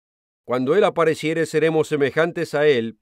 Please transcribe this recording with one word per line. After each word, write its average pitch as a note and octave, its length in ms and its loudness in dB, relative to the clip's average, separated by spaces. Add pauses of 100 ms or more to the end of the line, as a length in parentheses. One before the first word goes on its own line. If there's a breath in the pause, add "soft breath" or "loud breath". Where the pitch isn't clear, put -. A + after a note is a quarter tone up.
(460)
cuando B2+ 300 0
Él G#3 80 4
apareciere, D#3+ 640 0
seremos D#3 400 0
semejantes D#3 680 -2
a D3 140 2
Él, A2+ 320 0 (200)